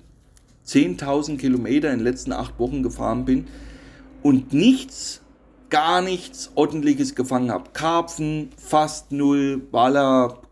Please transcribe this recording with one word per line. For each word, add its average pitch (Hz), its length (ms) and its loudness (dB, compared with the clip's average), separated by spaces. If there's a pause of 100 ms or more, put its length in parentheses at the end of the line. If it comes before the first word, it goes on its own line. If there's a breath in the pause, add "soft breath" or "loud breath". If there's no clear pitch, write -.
(640)
zehntausend 147 800 0
Kilometer 131 500 0
in 120 80 -2
den 110 60 -2
letzten - 260 -4
acht - 260 -8
Wochen 131 260 -4
gefahren 120 420 -4
bin 127 220 0 (760 loud breath)
und 131 300 2
nichts, - 680 0 (480)
gar 165 320 2
nichts - 540 -6
Ordentliches 147 600 0
gefangen 127 360 -2
hab. - 220 -6
Karpfen, 156 840 -2
fast - 560 -2
null, 143 600 0
Waller, 131 680 4 (100)